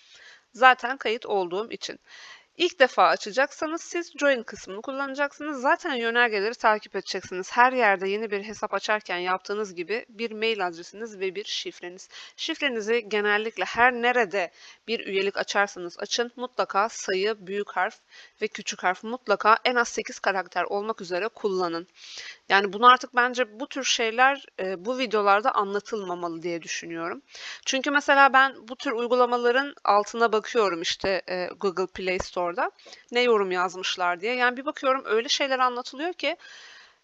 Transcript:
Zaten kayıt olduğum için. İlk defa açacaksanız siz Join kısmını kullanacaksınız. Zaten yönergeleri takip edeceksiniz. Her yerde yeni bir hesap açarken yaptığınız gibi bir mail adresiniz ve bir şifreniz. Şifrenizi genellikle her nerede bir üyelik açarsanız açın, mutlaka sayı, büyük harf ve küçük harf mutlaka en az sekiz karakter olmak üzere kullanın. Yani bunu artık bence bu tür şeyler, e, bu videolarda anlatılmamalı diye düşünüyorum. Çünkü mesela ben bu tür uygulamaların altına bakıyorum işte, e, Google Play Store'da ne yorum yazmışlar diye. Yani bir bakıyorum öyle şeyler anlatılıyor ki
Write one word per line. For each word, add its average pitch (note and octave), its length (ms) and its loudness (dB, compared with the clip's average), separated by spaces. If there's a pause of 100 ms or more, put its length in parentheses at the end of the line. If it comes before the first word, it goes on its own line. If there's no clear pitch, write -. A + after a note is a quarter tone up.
(540)
Zaten B3+ 440 4
kayıt A#3 300 -4
olduğum F#3+ 440 -2
için. - 280 -10 (580)
İlk E4+ 240 0
defa G#3+ 280 6
açacaksanız C4+ 720 -2
siz F4 380 -8
Join C4+ 240 2
kısmını G3+ 400 -14
kullanacaksınız. C#4 800 -6
Zaten D4+ 340 0
yönergeleri A#3 600 0
takip G#3+ 420 0
edeceksiniz. F#3 560 -6
Her B3 200 6
yerde G3 360 2
yeni G#3 220 -2
bir G3+ 120 -2
hesap G#3 320 -6
açarken G3 440 -2
yaptığınız F#3 560 -4
gibi F3+ 340 -6
bir A3+ 220 -6
mail G#3+ 360 0
adresiniz F#3+ 540 -10
ve F#3+ 140 -2
bir G#3 100 -8
şifreniz. - 640 -10 (280)
Şifrenizi A#3 720 -2
genellikle G#3 560 0
her B3 280 4
nerede A#3 580 0 (380)
bir A3+ 180 -4
üyelik G3 300 -2
açarsanız F#3 640 -2
açın, - 380 -4
mutlaka A#3 520 0
sayı, G3+ 580 -4
büyük G3+ 240 -6
harf F#3+ 280 -4 (440)
ve G#3+ 60 -2
küçük - 340 -10
harf F#3 220 0
mutlaka G#3+ 600 2
en B3+ 100 2
az A#3+ 140 2
sekiz - 300 -8
karakter - 460 -2
olmak G#3 360 -4
üzere F3+ 280 -4
kullanın. F3+ 580 -4 (640)
Yani G3 200 4
bunu G#3+ 140 4
artık B3 280 6
bence A#3+ 460 0
bu C#4+ 80 -8
tür C4 160 -6
şeyler, B3+ 640 2 (140)
e, F#3 240 -6
bu B3+ 140 -2
videolarda G#3+ 560 4
anlatılmamalı F#3 880 -4
diye E3+ 200 -6
düşünüyorum. E3+ 600 -8 (440)
Çünkü C4+ 240 0
mesela C#4 420 6
ben C4 360 4
bu B3+ 80 -12
tür C#4 160 -4
uygulamaların A#3+ 800 2 (100)
altına G#3 480 4
bakıyorum G3+ 500 2
işte, - 460 -2
e, F3+ 200 -4 (120)
Google F#3 260 -2
Play F#3 320 -4
Store'da F#3 520 -2 (420)
ne A#3+ 100 2
yorum G#3+ 280 4
yazmışlar F3+ 720 -2
diye. A#3 140 -2
Yani B3 220 2
bir C4+ 80 -8
bakıyorum C4+ 400 -2
öyle A#3 240 0
şeyler C4+ 300 0
anlatılıyor B3+ 540 -2
ki D#4 240 -4 (680)